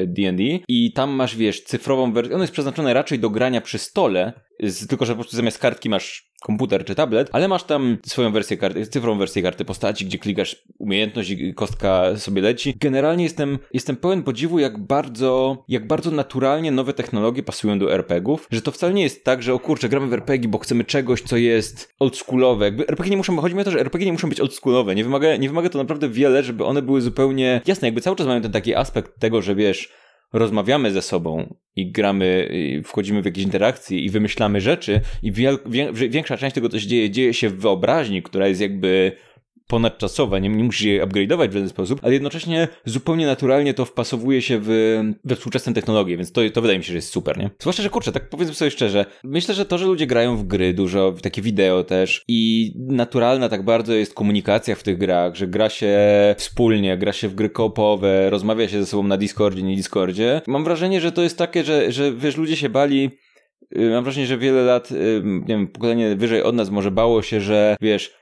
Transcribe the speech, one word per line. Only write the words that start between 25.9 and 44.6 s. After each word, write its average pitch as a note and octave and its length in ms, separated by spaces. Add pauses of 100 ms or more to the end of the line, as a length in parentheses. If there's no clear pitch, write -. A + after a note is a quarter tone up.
wiele, C3+ 340
żeby A#2+ 220
one C#3 160
były C3+ 200
zupełnie B2+ 640
jasne. F#3 220
Jakby A#2 140
cały F#3 140
czas E3+ 120
mają B2 140
ten G#2+ 100
taki A2 240
aspekt - 440
tego, A2+ 220
że G2 140
wiesz, G2+ 380 (400)
rozmawiamy A2 580
ze F#2+ 100
sobą E2 540 (200)
i F#2 160
gramy, F#2+ 600
i D2+ 320
wchodzimy G2+ 380
w F2+ 40
jakieś F#2+ 180
interakcje G2 560
i D#2 100
wymyślamy G#2 520
rzeczy A2 400 (220)
i A2 80
wiel-, C3 340
wię-, A#2 440
większa C#3 280
część C3+ 180
tego, A#2 140
co A2 100
się G#2 80
dzieje, A2 220
dzieje A#2 240
się A#2 160
w F#2+ 100
wyobraźni, G2+ 640
która F#2+ 240
jest F#2+ 140
jakby F#2+ 500 (580)
ponadczasowa, A2+ 720
nie, F#2+ 100
nie G#2+ 140
musisz A#2+ 180
jej G2+ 200
upgrade'ować G2+ 480
w F#2+ 40
żaden G2 160
sposób, G2+ 340
ale A#2+ 100
jednocześnie D#3+ 540 (180)
zupełnie D#3+ 400
naturalnie C3+ 480
to - 120
wpasowuje B2 560
się B2 200